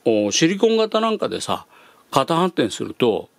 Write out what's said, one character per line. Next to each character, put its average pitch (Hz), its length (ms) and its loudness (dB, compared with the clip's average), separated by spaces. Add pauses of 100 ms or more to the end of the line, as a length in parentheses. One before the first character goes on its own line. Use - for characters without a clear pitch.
お、 104 260 2
シ 165 160 2
リ 196 100 0
コ 226 100 2
ン 226 100 2
型 220 240 0
な 226 100 0
ん 214 80 -4
か - 80 -4
で 95 140 -6
さ、 - 240 -6 (440)
型 139 280 2
反 180 100 2
転 139 240 0
す - 120 -8
る 107 120 -10
と、 107 440 0